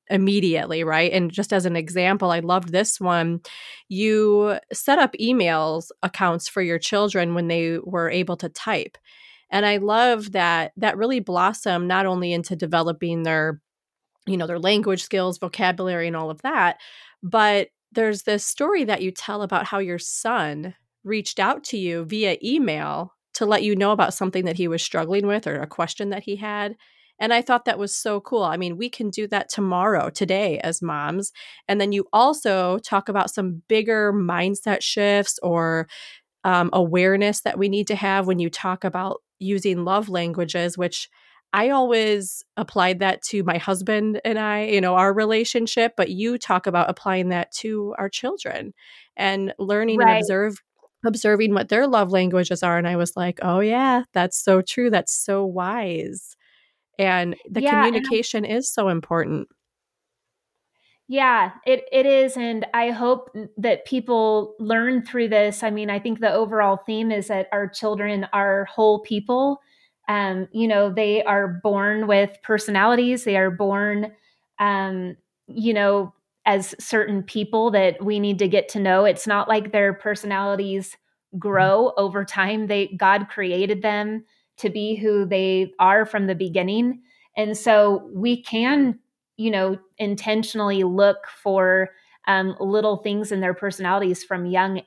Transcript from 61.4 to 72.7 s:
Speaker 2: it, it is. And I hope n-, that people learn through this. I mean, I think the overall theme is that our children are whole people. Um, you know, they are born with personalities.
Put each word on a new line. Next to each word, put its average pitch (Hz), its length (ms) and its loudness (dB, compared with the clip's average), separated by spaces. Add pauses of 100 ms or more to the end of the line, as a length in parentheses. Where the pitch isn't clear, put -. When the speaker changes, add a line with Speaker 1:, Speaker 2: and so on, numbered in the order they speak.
Speaker 2:
it, 254 280 2
it 262 120 4
is. 269 320 4
And 233 380 -4
I 240 160 2
hope 247 440 0
n-, 214 140 -12 (100)
that 208 260 0
people 220 760 0
learn 233 460 0
through 233 240 -2
this. 208 340 2
I 220 80 0
mean, 214 180 -4
I 202 120 -2
think 220 180 -4
the 220 140 2
overall 208 520 2
theme 226 280 -2
is 202 160 -2
that 190 240 -2
our 202 160 -2
children 208 640 -4
are 196 320 2
whole 214 360 2
people. 247 600 0 (480)
Um, 190 420 -2
you 226 160 0
know, 202 240 4
they 208 320 2
are 202 240 0
born 202 640 -2
with 202 220 4 (120)
personalities. 226 800 2